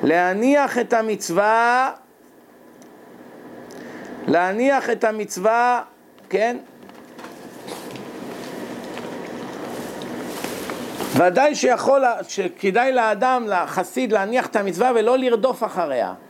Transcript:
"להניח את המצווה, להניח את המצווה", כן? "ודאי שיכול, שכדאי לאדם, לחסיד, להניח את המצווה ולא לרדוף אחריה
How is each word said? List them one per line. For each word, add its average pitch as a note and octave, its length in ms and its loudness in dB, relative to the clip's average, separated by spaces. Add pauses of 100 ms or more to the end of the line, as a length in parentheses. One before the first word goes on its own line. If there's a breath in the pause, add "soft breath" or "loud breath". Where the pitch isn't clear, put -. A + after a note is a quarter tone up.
"להניח G#3 720 4
את A#3+ 160 0
המצווה, A3 960 2 (2250 loud breath)
להניח G#3+ 600 2
את A#3 140 0
המצווה", A3 800 2 (480)
כן? A3+ 280 0 (4000)
"ודאי A#3+ 380 4
שיכול, B3+ 480 4 (240)
שכדאי G3 640 0
לאדם, B3 560 2
לחסיד, F#3+ 640 0
להניח G#3+ 360 2
את - 80 -6
המצווה G3+ 400 2
ולא A#3 220 4
לרדוף B3 460 2
אחריה C3+ 500 0 (160)